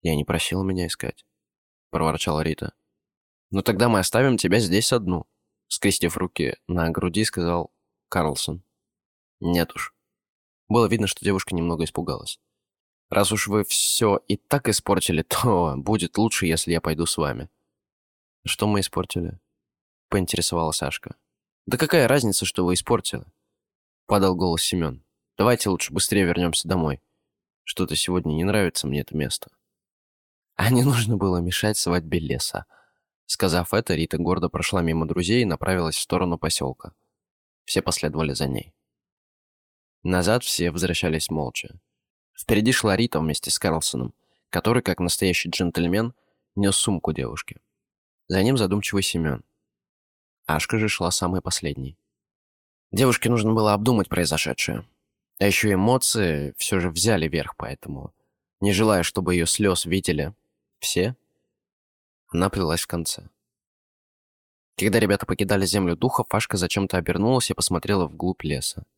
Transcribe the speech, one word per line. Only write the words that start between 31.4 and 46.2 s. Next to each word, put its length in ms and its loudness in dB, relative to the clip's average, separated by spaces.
свадьбе 400 0
леса. 480 -4
Сказав 480 0
это, 180 0
Рита 240 -2
гордо 320 0
прошла 320 -2
мимо 260 0
друзей 360 2
и 20 2
направилась 520 0
в 40 -4
сторону 380 0
посёлка. 560 -4
Все 200 -2
последовали 500 -2
за 140 -4
ней. 260 -8
Назад 400 2
все 260 0
возвращались 600 -2
молча. 500 -6
Впереди 360 2
шла 240 2
Рита 240 0
вместе 300 -2
с 60 -2
Карлсоном, 560 -2
который, 340 0
как 160 -2
настоящий 500 0
джентльмен, 640 0